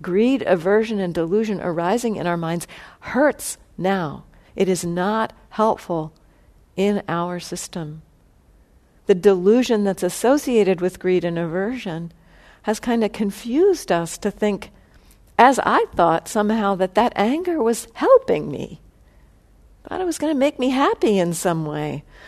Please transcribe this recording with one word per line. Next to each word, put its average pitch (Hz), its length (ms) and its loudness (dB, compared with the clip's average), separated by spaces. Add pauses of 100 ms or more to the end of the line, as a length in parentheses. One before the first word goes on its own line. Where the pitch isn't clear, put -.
greed, 220 400 2
aversion, 202 560 0
and 180 160 -2
delusion 185 460 -2
arising 185 560 -2
in 170 100 -4
our 175 100 0
minds 165 300 -4 (320)
hurts - 580 -2 (220)
now. 175 460 -4 (320)
It 185 120 0
is 180 160 0
not 190 480 -2 (180)
helpful 170 640 -2 (640)
in 202 340 0
our 175 300 -4
system. 160 640 -10 (1080)
The 202 60 6
delusion 208 680 4
that's 190 180 -2
associated 208 800 2
with 180 180 -4
greed 180 240 0
and 170 140 -2
aversion 170 720 -6 (520)
has 214 140 -2
kind 233 240 0
of 208 80 0
confused 247 800 0
us 170 280 -2
to 208 120 -4
think, 202 400 -2 (680)
as 233 260 6
I 403 300 2
thought 165 340 2
somehow, 208 460 0
that 185 200 -2
that 233 220 2
anger 311 460 0
was 226 320 -2
helping 262 560 4
me. - 320 -10 (1080)
Thought 381 140 -6
it 370 40 -2
was 330 120 -4
gonna 302 160 -2
make 277 240 0
me 254 100 0
happy 269 500 2
in 175 140 2
some 165 320 -2
way. 151 400 -6 (240)